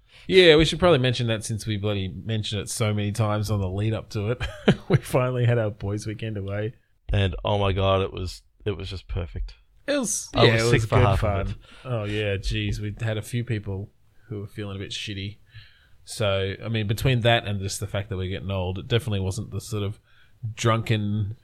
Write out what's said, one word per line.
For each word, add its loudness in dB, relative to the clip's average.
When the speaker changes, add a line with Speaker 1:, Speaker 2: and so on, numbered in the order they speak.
Speaker 1:
Yeah, 10
we 8
should -2
probably 8
mention 2
that -2
since -4
we 0
bloody -2
mentioned -4
it -10
so 0
many 0
times 0
on 2
the -2
lead -2
up -6
to -2
it. -6
<laughs> 2
We 4
finally 0
had 4
our 0
boys' -6
weekend -6
away. -6
Speaker 2:
And, 2
oh 2
my 4
God, 2
it -2
was, -8
it -2
was -8
just -12
perfect. -6
Speaker 1:
It 0
was, -4
Speaker 2:
I 8
Speaker 1:
yeah, 8
Speaker 2:
was 4
Speaker 1:
it 2
Speaker 2:
sick 4
Speaker 1:
was 2
Speaker 2:
for 0
Speaker 1:
good 6
Speaker 2:
half 4
Speaker 1:
fun. 0
Speaker 2:
of -4
it. -6
Speaker 1:
Oh, -4
yeah, -2
jeez. -2
We -6
had -2
a -4
few -6
people -6
who -8
were -12
feeling -10
a -10
bit -10
shitty. -8
So, -2
I -8
mean, -2
between 2
that 4
and -4
just -6
the -6
fact -6
that -6
we're -4
getting -6
old, -2
it -10
definitely 0
wasn't -4
the -8
sort -6
of -6
drunken 0